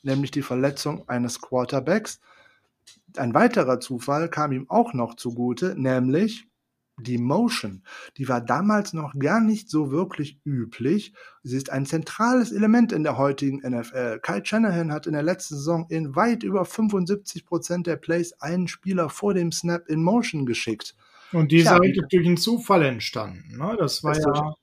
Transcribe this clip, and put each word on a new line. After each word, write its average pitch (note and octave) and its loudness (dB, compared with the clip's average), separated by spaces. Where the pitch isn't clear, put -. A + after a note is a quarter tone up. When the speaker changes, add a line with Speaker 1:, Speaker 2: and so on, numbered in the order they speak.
Speaker 1:
nämlich C3+ 0
die C#3 -2
Verletzung C3+ -2
eines B2 -2
Quarterbacks. C3+ -2
Ein A#2+ -2
weiterer D#3 4
Zufall C#3 -4
kam D3+ -2
ihm C3+ -4
auch A#3 2
noch A#2+ -2
zugute, B2 -4
nämlich C3 0
die A#2+ -4
Motion. B2 -2
Die C3+ -6
war A#2+ 0
damals G3+ 2
noch D3+ -8
gar D3+ 2
nicht G#3+ 0
so D3+ 0
wirklich D#3 -4
üblich. C3+ -2
Sie B2 -4
ist C3+ -6
ein C#3 -2
zentrales A3+ 0
Element A3 4
in D#3 0
der C3+ 0
heutigen C#3 0
N B2+ -4
F A#2 -6
L. A#2+ -4
Kyle F#3+ -4
Shanahan F3+ 2
hat D3+ -6
in D#3 -2
der D3 -2
letzten F3 -2
Saison E3 -2
in D#3 -4
weit A3+ 2
über F#3+ 0
fünfundsiebzig G3+ -2
Prozent F3 -2
der D#3+ 0
Plays E3+ -2
einen E3+ -2
Spieler F3+ -2
vor G3+ -2
dem E3+ 2
Snap E3+ -4
in D#3 0
Motion F#3 2
geschickt. A#2 -4
Speaker 2:
Und D#3 4
die D#3+ 6
ist E3 8
Speaker 1:
Tja, F3+ 8
Speaker 2:
eigentlich F#3 6
Speaker 1:
wie F#3+ 2
Speaker 2:
durch E3+ 6
einen F3 6
Zufall G3 2
entstanden, A2 -6
ne? F3+ -4
Das D#3 -2
war D3+ 2
Speaker 1:
Ist D#3 0
Speaker 2:
ja D#3 0
Speaker 1:
durch D3 2
ein D3+ -4